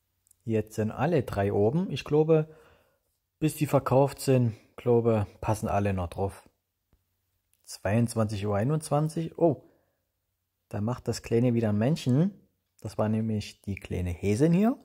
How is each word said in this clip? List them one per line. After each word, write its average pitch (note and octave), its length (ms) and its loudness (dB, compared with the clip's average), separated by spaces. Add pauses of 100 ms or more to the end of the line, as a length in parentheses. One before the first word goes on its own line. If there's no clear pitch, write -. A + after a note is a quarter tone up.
(440)
Jetzt A2 300 -2
sind G#2+ 160 -2
alle D3+ 320 0
drei G2+ 300 -2
oben. B2+ 360 0
Ich D3 160 -6
glaube, D#3 440 2 (880)
bis D3+ 160 0
die D3 120 0
verkauft C3+ 540 2
sind, B2 360 2 (180)
glaube, A#2 540 2 (120)
passen A2 280 -2
alle G2+ 260 0
noch F2+ 140 -4
drauf. - 400 -6 (1160)
Zweiundzwanzig A2 800 -2
Uhr G#2 120 -2
einundzwanzig. D#3 800 -2
Oh, D#3+ 240 2 (1040)
da G#2 120 -8
macht A#2 260 -6
das - 160 -4
Kleine A#2 320 2
wieder A2+ 140 0
ein G#2 100 0
Männchen. C#3+ 560 2 (460)
Das - 180 -10
war G#2+ 100 0
nämlich A2 540 -4
die F#2+ 140 -6
kleine F2+ 340 -6
Häsin G#2+ 420 2
hier. G#3+ 320 2